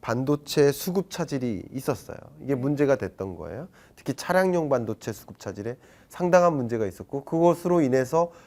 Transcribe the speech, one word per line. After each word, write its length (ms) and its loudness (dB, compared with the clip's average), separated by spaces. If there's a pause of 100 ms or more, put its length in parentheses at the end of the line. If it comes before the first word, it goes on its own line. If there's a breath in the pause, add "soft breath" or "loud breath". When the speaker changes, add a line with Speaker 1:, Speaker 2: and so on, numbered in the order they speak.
Speaker 1:
반도체 680 2
수급 380 -4
차질이 640 -4
있었어요. 460 -6 (240)
이게 140 -2
Speaker 2:
네. 40 -4
Speaker 1:
문제가 360 2
됐던 400 -8
거예요. 320 -12 (280 soft breath)
특히 180 -6
차량용 540 2
반도체 460 -2
수급 260 -16
차질에 380 -8 (320 soft breath)
상당한 460 4
문제가 300 0
있었고, 380 -8
그것으로 580 2
인해서 500 2 (160 loud breath)